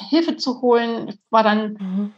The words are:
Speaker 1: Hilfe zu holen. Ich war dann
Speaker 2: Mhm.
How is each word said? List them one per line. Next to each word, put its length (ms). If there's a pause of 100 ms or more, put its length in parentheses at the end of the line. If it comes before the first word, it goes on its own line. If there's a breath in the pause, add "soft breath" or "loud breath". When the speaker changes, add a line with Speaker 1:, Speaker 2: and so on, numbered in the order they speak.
Speaker 1:
Hilfe 280
zu 240
holen. 480
Ich 100 (100)
war 140
dann 300
Speaker 2:
Mhm. 440